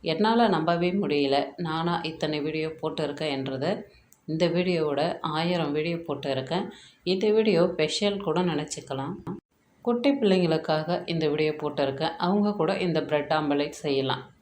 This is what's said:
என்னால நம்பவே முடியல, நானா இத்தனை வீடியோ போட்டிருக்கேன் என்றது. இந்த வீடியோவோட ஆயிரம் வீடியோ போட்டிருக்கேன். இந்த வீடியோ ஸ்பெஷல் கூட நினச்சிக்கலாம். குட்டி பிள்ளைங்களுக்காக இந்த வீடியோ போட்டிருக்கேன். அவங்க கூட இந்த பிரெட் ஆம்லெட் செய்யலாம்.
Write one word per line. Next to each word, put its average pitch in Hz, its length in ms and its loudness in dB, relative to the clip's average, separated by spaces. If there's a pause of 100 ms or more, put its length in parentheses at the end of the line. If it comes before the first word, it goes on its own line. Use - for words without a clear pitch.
(120)
என்னால 220 400 4
நம்பவே 170 380 2 (100)
முடியல, 143 360 2 (300)
நானா 165 280 0 (160)
இத்தனை 156 340 -4
வீடியோ 156 240 -2 (120)
போட்டிருக்கேன் 156 560 -4
என்றது. 135 340 -4 (640)
இந்த 160 140 2 (100)
வீடியோவோட 165 440 0 (380)
ஆயிரம் 165 380 0
வீடியோ 165 200 -2 (120)
போட்டிருக்கேன். 139 580 -4 (460)
இந்த 196 160 0 (100)
வீடியோ 208 240 4 (100)
ஸ்பெஷல் 196 540 0
கூட 170 240 2
நினச்சிக்கலாம். 147 680 -6 (720)
குட்டி 240 320 4
பிள்ளைங்களுக்காக 170 760 2 (160)
இந்த 160 180 2
வீடியோ 151 300 2
போட்டிருக்கேன். 143 520 -2 (120)
அவங்க 208 340 2
கூட 160 160 2 (100)
இந்த 160 220 0
பிரெட் 147 300 0
ஆம்லெட் 147 460 0
செய்யலாம். 135 380 0 (200)